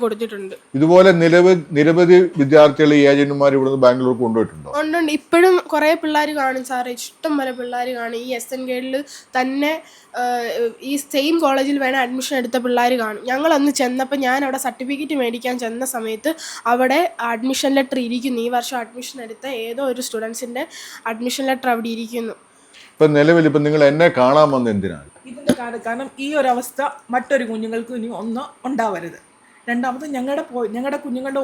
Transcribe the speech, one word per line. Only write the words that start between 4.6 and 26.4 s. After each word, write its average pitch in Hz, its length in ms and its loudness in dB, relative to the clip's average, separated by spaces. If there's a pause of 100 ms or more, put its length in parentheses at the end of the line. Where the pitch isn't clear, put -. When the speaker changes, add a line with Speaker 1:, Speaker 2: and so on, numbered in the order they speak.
Speaker 1:
ഉണ്ട്, 311 200 -2
ഉണ്ട്. 302 180 0
ഇപ്പോഴും 359 380 4 (180)
കുറേ 302 160 2 (140)
പിള്ളേർ 302 260 0 (100)
കാണും 262 300 -2
സാറേ, 254 300 -6
ഇഷ്ടം - 400 -6
പോലെ 262 200 -4
പിള്ളേർ 247 380 -6
കാണും. 233 200 -8 (100)
ഈ - 100 -10
എസ് - 200 -12
എൻ 262 120 -10
കെയിൽ 262 260 -6 (420)
തന്നെ, 277 340 -2 (500)
ഏഹ്, 240 480 -4 (220)
ഈ - 20 -2 (100)
സെയിം 294 400 -2
കോളേജിൽ 269 400 0
വേണേൽ 262 220 0
അഡ്മിഷൻ 254 360 -4
എടുത്ത 240 240 -4
പിള്ളേർ 247 380 2
കാണും. 214 180 -8 (100)
ഞങ്ങൾ 302 260 0
അന്ന് 285 240 2
ചെന്നപ്പോൾ, 262 460 -2
ഞാൻ 262 200 0
അവിടെ 262 180 -4
സർട്ടിഫിക്കറ്റ് 277 560 -6
മേടിക്കാൻ 240 440 -4
ചെന്ന 233 200 -6 (100)
സമയത്ത് 226 380 -4 (400)
അവിടെ 254 280 2 (320)
അഡ്മിഷൻ 262 460 -2
ലെറ്റർ 262 280 -2
ഇരിക്കുന്നു. 240 400 -4
ഈ - 100 -6
വർഷം 240 260 -6
അഡ്മിഷൻ 240 440 -14
എടുത്ത 220 180 -16 (220)
ഏതോ 240 160 -6 (100)
ഒരു 254 160 -6
സ്റ്റുഡൻസിൻ്റെ 233 560 -8 (480)
അഡ്മിഷൻ 247 380 -6
ലെറ്റർ 254 240 -2
അവിടെ 226 220 -4
ഇരിക്കുന്നു. 226 380 -8 (580)
Speaker 2:
ഇപ്പം 151 220 0
നിലവിൽ 160 340 4
ഇപ്പം 147 160 0
നിങ്ങൾ 151 160 0 (100)
എന്നെ 165 160 2 (100)
കാണാൻ 139 360 4
വന്നത് 123 200 0
എന്തിനാണ്? 85 340 -6 (220)
Speaker 3:
ഇതിൻ്റെ - 300 -4
കാര-, 233 260 -10
കാരണം 233 220 -6 (160)
ഈ 277 40 -6 (120)
ഒരു 262 140 0